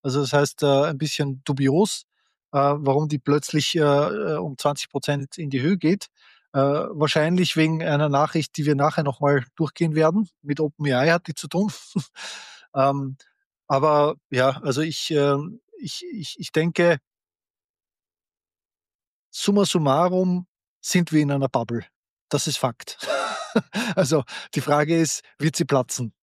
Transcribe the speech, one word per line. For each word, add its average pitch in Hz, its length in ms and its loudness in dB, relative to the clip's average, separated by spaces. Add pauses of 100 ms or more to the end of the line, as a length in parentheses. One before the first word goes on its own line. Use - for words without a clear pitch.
Also 135 180 0
das 139 140 -2
heißt, 147 300 0
äh, 139 240 4
ein 147 100 -6
bisschen 139 460 -4
dubios, 143 580 0 (500)
äh, 143 60 0
warum 143 500 2
die 147 100 -2
plötzlich, 143 560 0
äh, 165 60 0
äh, 151 560 2
um 156 220 -6
zwanzig - 320 -4
Prozent 139 480 -6
in 160 100 -6
die 131 140 -2
Höhe 180 160 2
geht. 170 300 0 (440)
Äh, 139 60 0
wahrscheinlich 151 960 2
wegen 160 260 2
einer 151 280 2
Nachricht, 147 480 0
die 147 80 0
wir 151 80 4
nachher 147 300 0
noch 139 160 -4
mal 143 340 2
durchgehen 160 400 -2
werden. 165 340 2 (140)
Mit 143 180 -4
Open 147 320 -2
A 127 140 2
I 165 60 4
hat 175 160 -2
die 160 60 -10
zu - 140 -12
tun. 185 240 -2 (220)
<laughs> 156 160 -4 (640)
Ähm, 139 420 0 (500)
aber 147 500 2 (140)
ja, 131 320 2
also 139 200 -2
ich, 160 300 -6
ähm, 147 480 0 (180)
ich, 277 340 -12
ich, 202 260 -12
ich - 140 -12
denke, 170 460 2 (2250)
summa 202 340 2
summarum 180 840 2 (340)
sind 175 320 0
wir 151 100 4
in 143 100 0
einer 139 160 0
Bubble. 117 360 -4 (440)
Das - 180 -2
ist 143 120 -4
Fakt. - 440 -6
<laughs> - 60 -10 (880)
Also 147 260 2 (320)
die 147 60 0
Frage 151 360 2
ist, 160 260 0 (180)
wird 151 160 0
sie 165 80 0
platzen? 127 480 -2 (100)